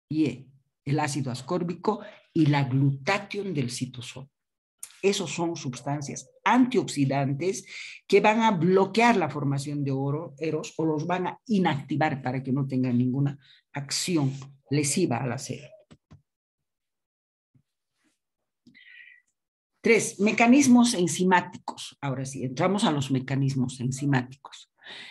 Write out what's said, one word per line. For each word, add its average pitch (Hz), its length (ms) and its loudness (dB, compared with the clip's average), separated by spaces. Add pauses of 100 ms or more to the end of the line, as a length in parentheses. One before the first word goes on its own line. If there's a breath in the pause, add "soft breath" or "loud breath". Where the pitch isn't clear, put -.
y 156 180 0
E, - 220 -6 (380)
el 143 140 0
ácido 139 320 -2
ascórbico 175 720 -4 (320 loud breath)
y 160 120 4
la 143 200 4
glutatión 185 880 0
del 123 180 -4
citosol. 127 580 -12 (720)
Esos 196 300 0
son 170 240 -4
sustancias 143 760 -8 (120)
antioxidantes 143 1200 0 (420 loud breath)
que 202 140 6
van 214 200 4
a 226 80 6
bloquear 190 680 4
la 156 120 0
formación 143 540 -4
de 139 80 -2
oro-, 139 480 -4
eros 156 380 -4
o 165 80 0
los 151 200 0
van 180 220 -2
a - 180 -10
inactivar 151 760 0
para 127 180 -4
que 131 100 -4
no 139 140 0
tengan 127 320 0
ninguna 135 400 0 (340 soft breath)
acción 143 600 -2 (380)
lesiva 143 460 0
a 127 100 -4
la 120 100 -6
célula. - 320 -12 (4000 loud breath)
Tres, 208 400 2
mecanismos 240 760 6
enzimáticos. 180 1040 0
Ahora 135 240 -4
sí, 101 180 -10
entramos 180 400 -2
a 175 80 4
los 139 200 -2
mecanismos 131 720 -2
enzimáticos. - 880 -4 (400 loud breath)